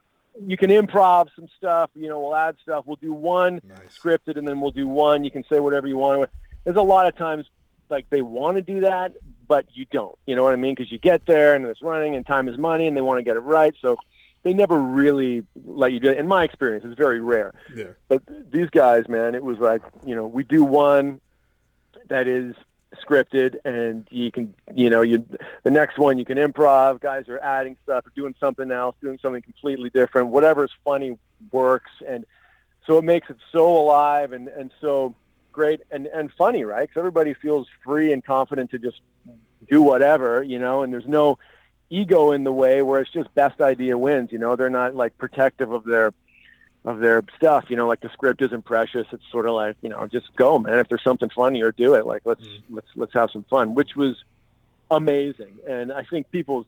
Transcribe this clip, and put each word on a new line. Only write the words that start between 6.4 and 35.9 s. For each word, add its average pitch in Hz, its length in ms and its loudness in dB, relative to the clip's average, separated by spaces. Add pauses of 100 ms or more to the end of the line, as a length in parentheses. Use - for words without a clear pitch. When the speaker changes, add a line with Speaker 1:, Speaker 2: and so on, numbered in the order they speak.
Speaker 1:
There's 175 120 -2
a 208 60 4
lot 190 240 4
of 165 100 -2
times, 156 300 -6 (420)
like, 139 220 -6
they 139 120 0
wanna 135 400 -4
do 190 200 -8
that, 185 320 -2 (340)
but 143 240 2
you 127 180 -16
don't, 107 260 -6 (100)
you 127 100 -4
know 127 80 2
what 135 80 4
I 127 40 2
mean? 131 200 -4
'Cause 127 160 -10
you 117 60 -12
get 170 280 2
there 151 280 6
and 135 120 -2
it's 113 160 -10
running 156 320 -4
and 123 120 -8
time 135 220 -2
is 120 100 -8
money 160 280 0
and 151 100 -2
they 135 40 0
wanna 131 220 0
get 113 140 -2
it 117 40 -2
right. 156 400 2
So 123 160 0 (480)
they 180 80 0
never 190 260 2
really 131 640 0 (200)
let 131 280 -2
you 120 80 -6
do 135 100 2
it. 135 80 0
In 147 100 -4
my 185 160 2
experience, 110 400 -6
it's 120 140 -16
very 131 220 0
rare. 113 320 -2 (220)
Speaker 2:
Yeah. 110 120 -14 (220)
Speaker 1:
But 139 140 0 (280)
these 160 200 -4
guys, 123 380 4
man, 117 260 -4
it 127 80 -10
was 123 160 -8
like, 113 240 0 (220)
you 127 100 -8
know, 113 120 -8
we 120 180 -6
do 156 200 4
one 143 560 2 (880)
that 131 200 -2
is 127 260 -4 (520)
scripted 131 580 0
and 117 460 -6
you 120 200 -6
can, 110 220 -8 (220)
you 123 160 4
know, 117 100 4
you, 117 240 2 (380)
the - 80 0
next 147 280 2
one 139 200 4
you 120 60 -6
can 131 140 -4
improv, 139 600 4
guys 135 280 -8
are 123 100 -10
adding 135 460 -6
stuff, 127 200 -4 (100)
doing 139 240 -8
something 135 320 -4
else, 123 300 -4
doing 135 220 -10
something 123 200 -6
completely 123 480 -8
different, 123 380 2
whatever's 147 420 4 (140)
funny 135 320 -4 (360)
works. 127 380 0 (160)
And 123 200 -12 (600)
so 160 120 4
it 165 60 2
makes 170 260 0
it 143 80 -18 (120)
so 165 160 4 (120)
alive 147 540 2
and, 123 160 -14
and 135 220 -14 (100)
so 139 340 -2 (380)
great 151 280 -2 (100)